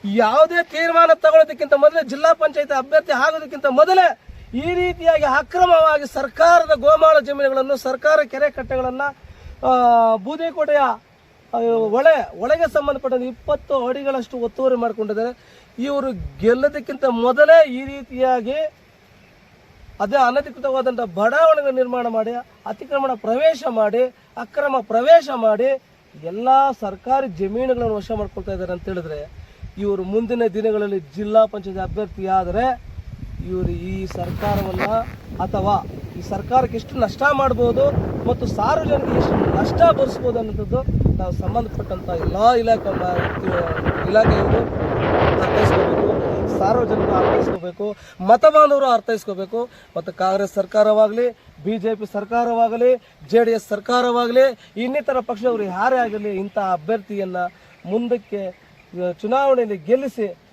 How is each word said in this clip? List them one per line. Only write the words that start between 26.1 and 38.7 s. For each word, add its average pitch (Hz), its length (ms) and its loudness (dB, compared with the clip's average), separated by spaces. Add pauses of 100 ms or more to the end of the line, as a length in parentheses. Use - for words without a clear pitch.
ಎಲ್ಲ 208 240 -4 (320)
ಸರ್ಕಾರಿ 247 480 -2
ಜಮೀನುಗಳನ್ನು 220 680 -2
ವಶ 202 240 -8
ಮಾಡ್ಕೊಳ್ತಾ 196 340 -8
ಇದ್ದಾರೆ 180 200 -8
ಅಂತ 175 120 -10
ಹೇಳಿದ್ರೆ, 160 460 -10 (480)
ಇವರು 196 260 -4
ಮುಂದಿನ 226 380 -2 (120)
ದಿನಗಳಲ್ಲಿ 208 460 -2
ಜಿಲ್ಲಾ 208 460 0
ಪಂಚಾಯತ್ 190 320 -10
ಅಭ್ಯರ್ಥಿ 190 480 -8
ಆದರೆ 190 560 -2 (680)
ಇವರು 180 200 -4
ಈ 185 380 -8
ಸರ್ಕಾರವನ್ನ 185 760 -4 (600)
ಅಥವಾ 196 420 -2 (340)
ಈ 175 40 -12
ಸರ್ಕಾರಕ್ಕೆ 240 540 -2
ಎಷ್ಟು 254 220 -10
ನಷ್ಟ 220 240 -2 (100)
ಮಾಡ್ಬೋದು 247 500 0 (460)
ಮತ್ತು - 180 -2
ಸಾರ್ವಜನಿಕರಿಗೆ 294 720 -2